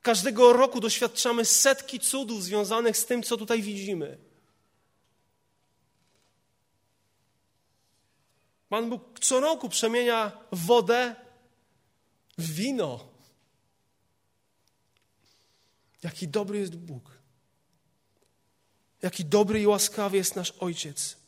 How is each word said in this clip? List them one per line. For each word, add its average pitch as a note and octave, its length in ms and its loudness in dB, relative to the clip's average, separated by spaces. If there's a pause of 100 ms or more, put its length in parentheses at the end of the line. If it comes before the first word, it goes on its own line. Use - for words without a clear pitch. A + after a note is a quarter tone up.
Każdego A#3+ 520 6
roku B3 260 4
doświadczamy A#3 640 -2
setki C4+ 540 2
cudów A3+ 440 -4
związanych G#3 540 0
z - 80 -2
tym, A#3+ 180 -2
co A#3 140 -4
tutaj A3 240 -2
widzimy. G3 560 -8 (4000)
Pan A3+ 200 -2
Bóg - 300 -10
co B3+ 200 2
roku D4 300 0
przemienia A3+ 640 0 (200)
wodę A#3 640 2 (1200)
w E3 160 -8
wino. F3+ 560 -4 (3000)
Jaki E3+ 240 -10
dobry G#3 320 -6
jest F3+ 160 -8
Bóg. E3+ 420 -18 (1800)
Jaki F3+ 240 -6
dobry G#3 360 2
i G3+ 60 4
łaskawy G3+ 500 0
jest F#3 180 -2
nasz F3+ 160 -6
Ojciec. - 680 -8 (100)